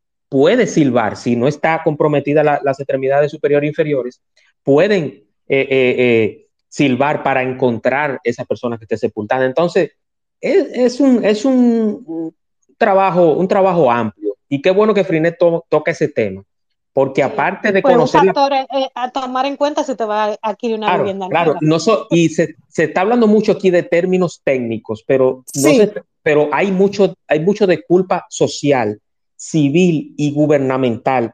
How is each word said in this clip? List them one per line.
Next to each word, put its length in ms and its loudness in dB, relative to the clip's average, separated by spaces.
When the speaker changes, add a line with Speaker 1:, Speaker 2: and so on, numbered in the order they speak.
Speaker 1:
puede 380 2
silbar, 500 0
si 180 -4
no 140 0
está 340 -2
comprometida 640 0
la, 180 0
las 160 -2
extremidades 520 -2
superiores 360 0
e 40 -4
inferiores, 500 -4
pueden, 600 0
eh, 200 0
eh, 300 2
eh, 480 0
silbar 540 0
para 200 0
encontrar 800 -2
esa 220 -4
persona 320 -6
que 80 -16
esté 120 -6
sepultada. 500 -4
Entonces, 460 -2
es, 320 0
es 280 0
un, 240 2
es 200 0
un 880 0
trabajo, 560 2
un 140 0
trabajo 420 2
amplio. 460 -2
Y 140 -4
qué 80 2
bueno 240 2
que 100 2
Frinet 320 -2
to-, 320 0
toca 220 0
ese 180 -2
tema, 340 -4
porque 300 0
Speaker 2:
Sí. 40 2
Speaker 1:
aparte 460 -2
de 100 0
Speaker 2:
Pues 100 2
un 60 4
Speaker 1:
conocer 260 2
la 80 2
Speaker 2:
factor, 200 0
eh, 200 -2
eh, 220 -2
a 160 -6
tomar 360 -4
en 100 -6
cuenta 280 -2
si 80 -6
usted 140 -6
va 200 -2
a 140 -6
adquirir 360 -4
una 100 -6
Speaker 1:
Claro, 160 0
Speaker 2:
vivienda 260 -6
Speaker 1:
claro. 180 0
Speaker 2:
nueva. 160 -2
Speaker 1:
No 160 2
so-, 320 0
y 180 4
se, 260 -2
se 160 -2
está 180 -2
hablando 240 2
mucho 260 2
aquí 180 0
de 120 4
términos 640 0
técnicos, 640 -4
pero 380 0
no 120 2
Speaker 3:
Sí. 80 6
Speaker 1:
se, 160 4
pero 300 2
hay 180 0
mucho, 440 0
hay 140 0
mucho 260 0
de 160 0
culpa 480 -2
social, 720 -2
civil 800 0
y 160 -2
gubernamental 1000 0